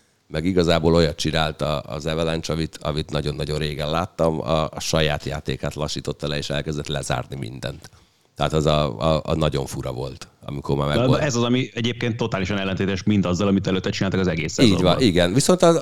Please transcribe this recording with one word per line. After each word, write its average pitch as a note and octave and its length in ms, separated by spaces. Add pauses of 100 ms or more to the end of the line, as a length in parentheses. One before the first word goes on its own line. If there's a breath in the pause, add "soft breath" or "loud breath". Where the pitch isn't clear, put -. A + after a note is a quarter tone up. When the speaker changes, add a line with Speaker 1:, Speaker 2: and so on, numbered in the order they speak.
(280 soft breath)
Speaker 1:
meg D#2 160
igazából E2 500
olyat E2 220
csinált D#2 460
a, D2 240
az C#2+ 200
Avalanche, D#2+ 460
amit, D#2+ 300
amit D2+ 280
nagyon-nagyon D2 480
régen D2 320
láttam, D#2+ 500
a, D#2 240
a - 160
saját D2+ 440
játékát C#2 500
lassította D2 540
le, D2 80
és C#2+ 140
elkezdett C#2+ 380
lezárni C#2 480
mindent. B1 540 (460 soft breath)
Tehát D2 160
az D2+ 140
a, D2+ 320 (160)
a, D#2 100
a - 100
nagyon D2 320
fura C2 260
volt, C2 360 (160)
amikor C#2 320
már C#2+ 180
Speaker 2:
Na, F#2 60
Speaker 1:
megvolt. B2+ 200
Speaker 2:
ez D3 140
az, A#2+ 80
ami B2 320
egyébként A#2+ 420
totálisan G2+ 420
ellentétes F#2+ 440
mindazzal, G2 460
amit G2 180
előtte F#2 240
csináltak F#2+ 300
az F#2 60
egész D#2+ 320
Speaker 1:
Így C3 100
Speaker 2:
szezonban. F2+ 260
Speaker 1:
van, - 80
igen. F2 300
Viszont D#3 300
az, E3 200